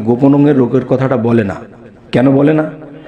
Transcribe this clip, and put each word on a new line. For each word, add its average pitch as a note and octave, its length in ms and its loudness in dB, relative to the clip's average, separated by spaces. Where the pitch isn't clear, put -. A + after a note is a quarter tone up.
গোপন B2 300 2
অঙ্গের C#3+ 240 2
রোগের B2 280 0
কথাটা C3 320 -2
বলে A#2 260 0
না। F2+ 120 -6
কেন B2+ 200 2
বলে C#3+ 220 2
না? D#3 120 -2